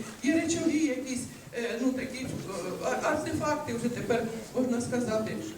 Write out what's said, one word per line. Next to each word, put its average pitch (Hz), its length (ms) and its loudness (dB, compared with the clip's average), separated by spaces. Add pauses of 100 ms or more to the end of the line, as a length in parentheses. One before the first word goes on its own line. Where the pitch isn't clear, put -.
(220)
є 294 120 4
речові 320 520 4
якісь, 254 360 -2 (360)
е, 233 220 -2
ну, 254 120 4
такі, - 320 -4
е, - 20 -4 (580)
а-, 262 240 2
артефакти 302 680 0
вже 240 140 0
тепер, 233 340 2 (340)
можна 240 240 2
сказати. 220 560 0 (220)